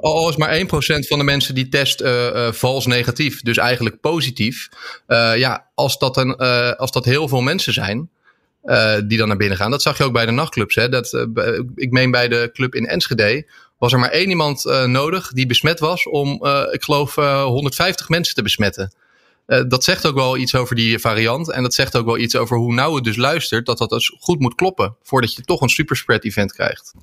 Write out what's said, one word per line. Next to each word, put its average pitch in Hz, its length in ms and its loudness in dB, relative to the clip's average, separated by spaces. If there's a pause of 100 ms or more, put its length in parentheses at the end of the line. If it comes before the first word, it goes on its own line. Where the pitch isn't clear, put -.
al 160 280 2
is 147 80 -2
maar 156 120 2
één 175 180 0
procent 147 400 0
van 147 120 0
de 143 60 2
mensen 139 300 2
die 131 140 -2
test, 139 320 0
eh, 120 460 0
eh, 117 60 0
vals 127 340 0
negatief, 123 560 0
dus 117 140 0
eigenlijk 120 440 0
positief. 131 680 -2 (380)
Eh, 117 300 2
ja, 127 380 -2
als 139 240 -2
dat 131 180 -2
een, 131 200 0
eh, 123 360 2
als 131 200 -4
dat 123 120 -2
heel 139 240 2
veel 127 120 2
mensen 135 320 -2
zijn, 107 380 -4 (520)
eh, 110 320 2 (120)
die 110 120 0
dan 110 100 2
naar 104 80 0
binnen 98 200 0
gaan. 95 140 0
Dat 143 120 -2
zag 151 160 0
je 151 60 2
ook 135 80 0
bij 117 140 2
de 117 60 0
nachtclubs. 123 420 -2
Hè? 117 140 2
Dat, 127 260 -2
eh, 123 140 0
bij, 113 360 -2 (100)
ik 131 160 -4
meen 127 200 4
bij 123 180 2
de 117 240 0
club 127 220 -4
in 127 120 -2
Enschede 127 600 0 (320)
was 120 140 2
er 127 60 4
maar 123 120 2
één 180 180 0
iemand, 156 380 0
eh, 131 180 2
nodig 143 480 0
die 131 140 0
besmet 127 340 2
was 170 280 0
om, 143 360 -2
eh, 139 260 2
ik - 120 -4
geloof, 147 340 0
eh, 139 280 2
honderdvijftig 139 640 -2
mensen 170 260 0
te - 80 0
besmetten. 98 520 -2 (520)
Eh, 131 220 2
dat 123 160 2
zegt 185 220 0
ook 151 80 2
wel 131 220 2
iets 127 180 -2
over 123 220 0
die 113 220 2
variant. 117 520 0
En 131 120 -2
dat 123 120 0
zegt 131 220 0
ook 117 100 2
wel 113 120 0
iets 117 180 -2
over 117 200 0
hoe 120 180 2
nauw 143 200 0
het 131 100 -2
dus 110 120 0
luistert, 127 500 0
dat 117 120 -2
dat 113 120 -2
dus - 280 -2
goed 175 200 0
moet 127 160 0
kloppen 143 480 0
voordat 123 320 0
je - 80 -14
toch 170 180 -2
een 127 80 2
superspread 123 560 0
event 101 280 -2
krijgt. - 400 -6 (100)